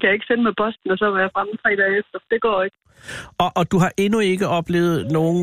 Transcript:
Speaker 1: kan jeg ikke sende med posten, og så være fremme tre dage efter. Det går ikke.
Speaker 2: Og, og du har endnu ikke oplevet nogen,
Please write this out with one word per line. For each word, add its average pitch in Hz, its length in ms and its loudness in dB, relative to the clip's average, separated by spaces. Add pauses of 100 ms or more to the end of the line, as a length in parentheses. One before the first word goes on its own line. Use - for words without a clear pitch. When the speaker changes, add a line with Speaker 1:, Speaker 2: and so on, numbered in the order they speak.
Speaker 1:
kan 214 80 0
jeg 190 60 2
ikke 214 160 -6
sende 240 180 2
med 202 140 -2
posten, 214 300 -4
og 185 60 -2
så 214 80 0 (120)
være 190 160 0
fremme 196 180 -4 (100)
tre 226 80 0 (120)
dage 196 180 0
efter. - 180 -8 (140)
Det 226 140 0
går 202 200 0
ikke. - 100 -10 (640)
Speaker 2:
Og, 175 200 2
og 175 140 2
du 196 60 4
har 175 180 2
endnu 208 220 2
ikke 190 300 0
oplevet 170 640 0
nogen, 165 300 2